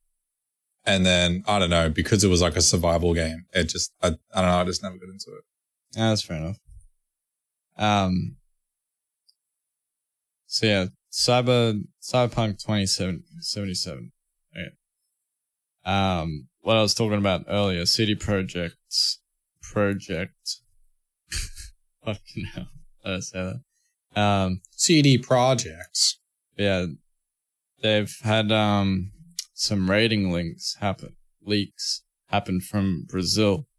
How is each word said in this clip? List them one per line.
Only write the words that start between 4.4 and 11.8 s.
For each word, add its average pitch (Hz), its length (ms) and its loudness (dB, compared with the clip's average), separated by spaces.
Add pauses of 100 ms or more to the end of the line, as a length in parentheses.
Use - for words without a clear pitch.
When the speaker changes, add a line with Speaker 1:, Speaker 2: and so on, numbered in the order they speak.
Speaker 1:
don't 92 100 4
know, 90 60 4
I 90 80 2
just 90 180 -4
never 92 140 -10
got 92 140 -18
into 98 260 -18
it. 98 80 -20 (500)
Speaker 2:
Yeah, 113 140 2
that's 107 140 2
fair 82 160 -8
enough. 80 200 -6 (1200)
Um, 101 600 2 (2000)
so - 200 -2
yeah, 98 200 4 (240)
Cyber, 123 680 2 (220)